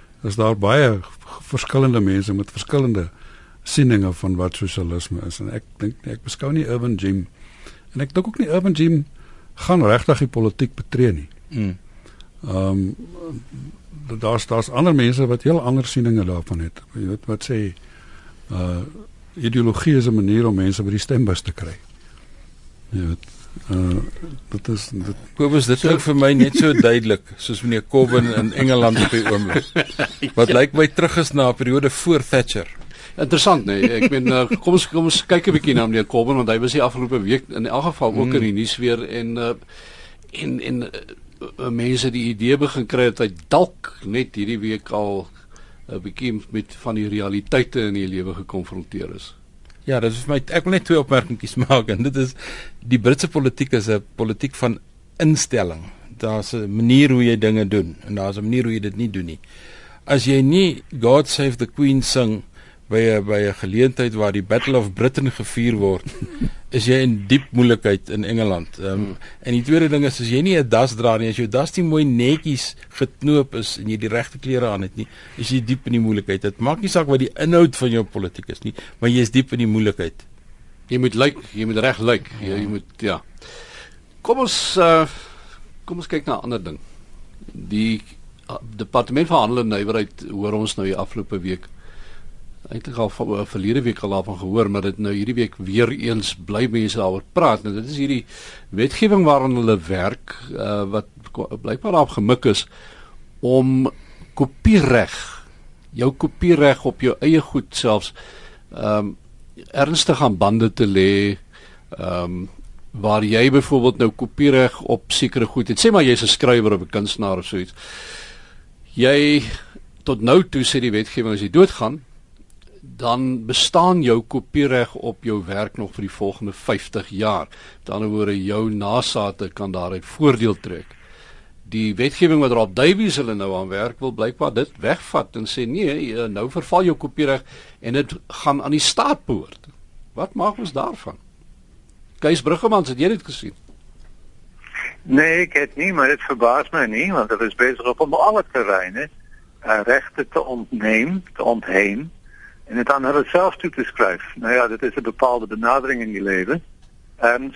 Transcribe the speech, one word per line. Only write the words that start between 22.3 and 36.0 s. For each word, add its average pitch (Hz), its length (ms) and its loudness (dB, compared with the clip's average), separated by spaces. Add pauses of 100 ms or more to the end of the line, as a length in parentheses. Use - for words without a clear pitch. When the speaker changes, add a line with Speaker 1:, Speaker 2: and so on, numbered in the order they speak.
Speaker 1:
Jy 92 160 -4
weet, 80 200 -6 (440)
uh, 92 300 0 (500)
dit - 180 -8
is, 107 240 -6
dit 98 240 -8 (200)
Speaker 2:
Kobus, 143 300 2
dit 127 140 2
klink 165 200 4
vir 151 140 0
my 139 180 6
net 139 240 6
so 156 160 6
duidelik 113 500 4 (140)
soos 113 260 -8
meneer 117 260 0
Corbyn 123 460 4
in 110 180 0
Engeland 123 480 4
op 95 100 4
die 113 200 2
oomblik. 101 340 0 (380)
Speaker 3:
<laughs> - 360 -4
Speaker 2:
Wat 117 140 6
lyk 135 200 4
my 151 160 6
terug 170 280 0
is 156 160 0
na 135 160 2
'n 120 60 2
periode 131 360 0
voor 160 380 2
Thatcher. 117 380 0 (500)
Speaker 3:
Interessant, 151 480 2
nee. 101 260 2
Ek 117 200 2
meen, 131 220 0
eh, 127 140 2 (140)
kom 175 120 2
ons, - 160 4
kom 165 160 0
ons - 220 0
kyk 175 220 2
'n 180 40 4
bietjie 147 220 2
na 117 120 4
meneer 110 200 0